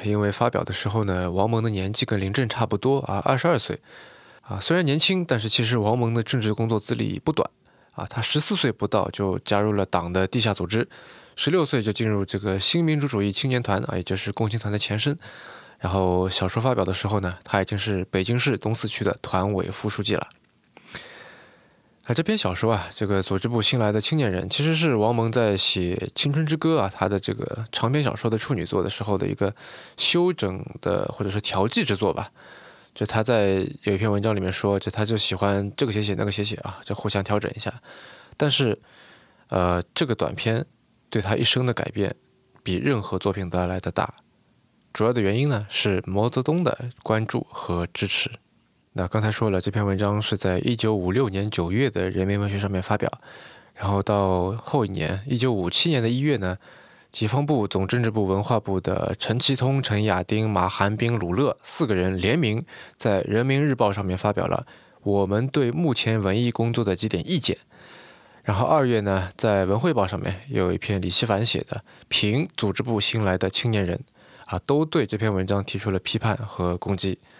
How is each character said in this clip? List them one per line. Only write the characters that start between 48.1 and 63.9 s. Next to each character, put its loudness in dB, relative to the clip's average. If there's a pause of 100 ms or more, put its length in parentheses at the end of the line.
那 -2
刚 0
才 2
说 0
了， 2
这 -2
篇 2
文 2
章 2
是 -2
在 0
一 0
九 2
五 0
六 2
年 -2
九 -2
月 2
的 -2
《人 0
民 2
文 0
学》 -2
上 0
面 0
发 0
表， 0 (640)
然 -4
后 2
到 2
后 -2
一 -2
年， -4
一 -2
九 2
五 -2
七 4
年 2
的 2
一 0
月 0
呢， -2 (540)
解 -2
放 2
部、 2
总 0
政 0
治 0
部、 0
文 2
化 2
部 -2
的 -2
陈 -2
其 2
通、 0
陈 0
亚 2
丁、 0
马 2
寒 0
冰、 0
鲁 -2
勒 2
四 -2
个 2
人 2
联 2
名 0 (320)
在 2
《人 2
民 2
日 2
报》 2